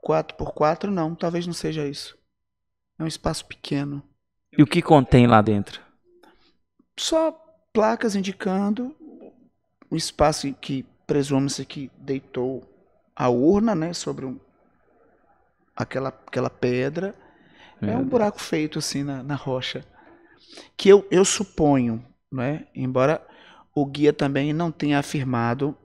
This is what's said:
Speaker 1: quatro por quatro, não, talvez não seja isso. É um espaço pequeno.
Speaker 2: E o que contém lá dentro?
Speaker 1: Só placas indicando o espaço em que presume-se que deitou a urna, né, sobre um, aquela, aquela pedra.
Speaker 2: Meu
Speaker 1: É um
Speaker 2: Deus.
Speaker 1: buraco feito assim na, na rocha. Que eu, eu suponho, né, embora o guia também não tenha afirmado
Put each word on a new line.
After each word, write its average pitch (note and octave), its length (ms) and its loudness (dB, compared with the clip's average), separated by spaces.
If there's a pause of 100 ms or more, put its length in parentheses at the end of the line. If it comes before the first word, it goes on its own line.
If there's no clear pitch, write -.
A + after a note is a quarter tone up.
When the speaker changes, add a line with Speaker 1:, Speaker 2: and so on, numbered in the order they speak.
Speaker 1:
quatro - 380 -2
por - 160 -8
quatro, E3 360 0
não, E3+ 240 -2
talvez F3 320 -4
não F3 60 -8
seja D#3 340 -6
isso. - 300 -12 (840)
É D#3 60 -6
um - 20 -4
espaço - 380 -6
pequeno. C#3+ 580 -6 (540)
Speaker 2:
E D3 60 8
o C#3+ 40 8
que F3 140 0
contém C3+ 460 6
lá A2+ 160 8
dentro? G2+ 400 -2 (1160)
Speaker 1:
Só D#4+ 380 0 (380)
placas A3 420 2
indicando G3+ 800 -2 (920)
o D#3 60 -4
espaço D3+ 520 0
em C3+ 60 -8
que C3+ 300 -8 (220)
presume-se C#3 600 0
que C#3 320 -12
deitou C3+ 640 -6 (520)
a C3 140 0
urna, F#3+ 460 4
né, E3 180 -4
sobre C#3+ 320 -8
um, C3 140 -10 (1400)
aquela, C3 320 -6
aquela - 420 -6
pedra. C#3 640 -4 (680)
Speaker 2:
Meu G#3 120 -4
Speaker 1:
É A3+ 40 -2
um B3+ 40 -2
Speaker 2:
Deus. C4 100 -2
Speaker 1:
buraco G#3 300 0
feito D#3 380 -4
assim C#3+ 240 -6
na, C#3 200 -8
na C#3+ 120 -6
rocha. C3 500 -6 (920)
Que - 140 2
eu, G3 200 8
eu G3 140 6
suponho, C3+ 800 0 (260)
né, C3+ 440 -6
embora C3 480 0 (520)
o C#3+ 120 0
guia C#3+ 260 2
também C#3+ 400 0
não E3 180 -2
tenha D3 280 -2
afirmado C3 760 -2 (100)